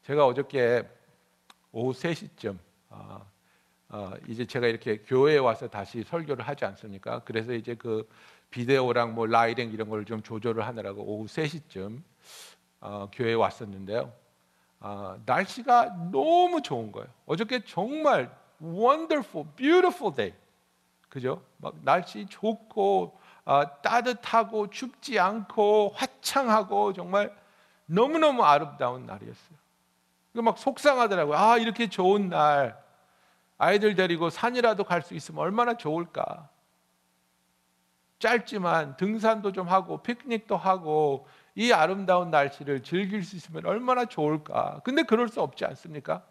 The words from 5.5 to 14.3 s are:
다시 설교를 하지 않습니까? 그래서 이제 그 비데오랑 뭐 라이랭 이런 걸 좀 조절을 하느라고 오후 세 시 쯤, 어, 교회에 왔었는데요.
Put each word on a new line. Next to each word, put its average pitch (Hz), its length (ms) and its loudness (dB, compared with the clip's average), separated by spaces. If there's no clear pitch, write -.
다시 107 360 -10
설교를 143 440 -6
하지 139 180 -6
않습니까? 104 600 -10
그래서 113 280 -6
이제 117 220 -8
그 107 320 -6
비데오랑 120 640 2
뭐 113 100 0
라이랭 113 460 2
이런 107 180 -6
걸 107 160 -6
좀 110 160 -8
조절을 113 440 -4
하느라고 104 380 -10
오후 104 240 -8
세 156 200 -4
시 151 200 -12
쯤, 107 360 -12
어, 101 320 -12
교회에 117 220 -2
왔었는데요. 104 800 -4